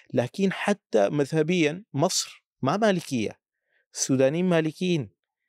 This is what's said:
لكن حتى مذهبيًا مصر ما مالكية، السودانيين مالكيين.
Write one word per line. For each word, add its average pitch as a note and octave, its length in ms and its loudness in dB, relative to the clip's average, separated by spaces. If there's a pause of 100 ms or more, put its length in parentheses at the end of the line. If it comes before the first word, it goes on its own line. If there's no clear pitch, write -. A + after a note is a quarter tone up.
(140)
لكن C#3+ 380 0
حتى - 560 0
مذهبيًا D#3 760 0 (100)
مصر - 500 -4 (180)
ما C#3 140 0
مالكية، F3+ 640 -2 (540)
السودانيين C3+ 500 2
مالكيين. D#3+ 800 -2 (260)